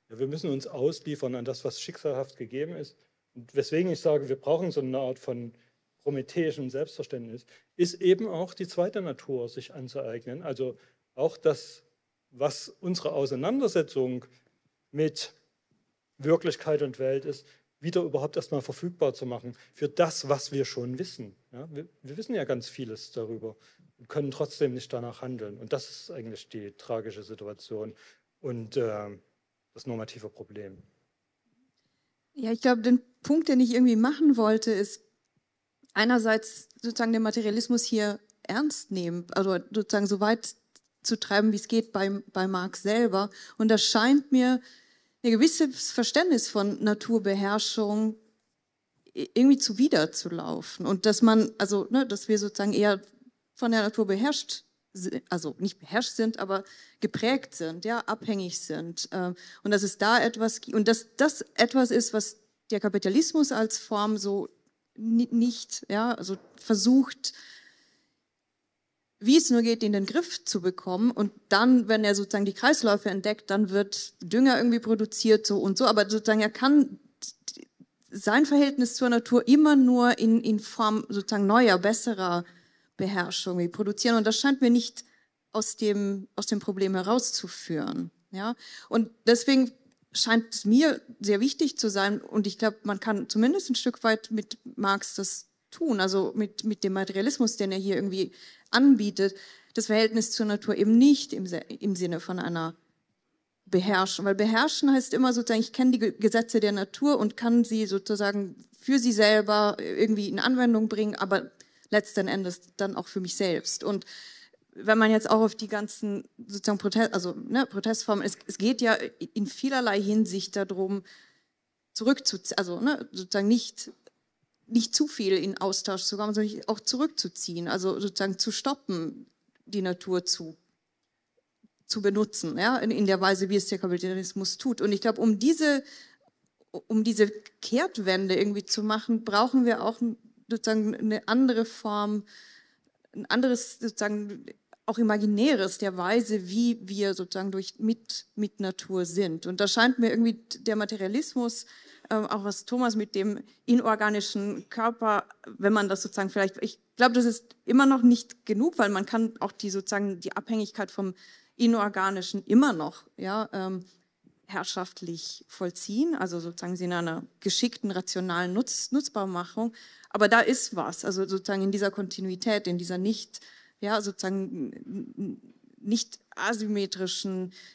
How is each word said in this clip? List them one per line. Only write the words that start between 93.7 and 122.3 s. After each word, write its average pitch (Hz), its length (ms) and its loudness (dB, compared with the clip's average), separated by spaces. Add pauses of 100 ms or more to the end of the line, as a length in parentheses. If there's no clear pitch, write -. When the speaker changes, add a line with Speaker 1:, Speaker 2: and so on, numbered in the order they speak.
Speaker 2:
ein 254 40 0
Stück - 300 -4
weit 220 260 0
mit 214 280 -6 (180)
Marx 196 380 -2
das - 320 -6 (240)
tun, 262 300 -2
also 190 340 0
mit, 208 300 -6
mit 214 180 -4
dem 190 120 -2
Materialismus, 196 640 0
den 196 160 -2
er 190 60 -4
hier 196 180 -2
irgendwie 190 360 -2 (380)
anbietet, 208 640 4 (400)
das 226 120 -2
Verhältnis 220 460 2
zur 226 140 -2
Natur 208 300 -2
eben 214 220 6
nicht 277 340 6
im 190 140 -6
Se-, 175 220 -6
im - 260 -4
Sinne 170 260 -2
von 185 180 -8
einer 165 360 -4 (920)
Beherrschung, 190 580 2
weil 196 100 2
beherrschen 226 580 2
heißt 262 200 2
immer 254 200 4
sozusagen, 233 280 0
ich 226 120 -2
kenne 254 200 4
die 247 60 2
Ge-, 208 200 0
Gesetze 226 420 2
der 208 120 2
Natur 208 460 0
und 214 180 -2
kann 233 280 4
sie 220 220 -2
sozusagen 202 800 -2 (140)
für 277 200 2
sie 240 140 2
selber 208 640 4
irgendwie 208 500 0
in 190 120 -4
Anwendung 240 480 2
bringen, 208 260 -2
aber 190 360 -2 (400)
letzten 208 380 0
Endes 185 320 -4 (160)
dann 196 200 -4
auch - 120 -8
für - 120 -6
mich 180 160 -6
selbst. - 480 -2
Und 202 200 -2 (720)
wenn 214 240 2
man 220 120 4
jetzt 214 200 2
auch 220 100 4
auf 220 140 2
die 220 140 -8
ganzen 208 600 -8 (180)
sozusagen 202 320 -4
Protest-, 214 360 0
also, 180 200 -4
ne, - 320 -2
Protestformen, 220 580 -2
es, 202 120 -4 (100)
es - 120 -8
geht 233 220 0
ja 226 140 2 (400)
in 202 120 -2
vielerlei 240 540 -2
Hinsicht 202 560 0
darum, 190 460 -4 (920)
zurückzuzie-, - 640 -2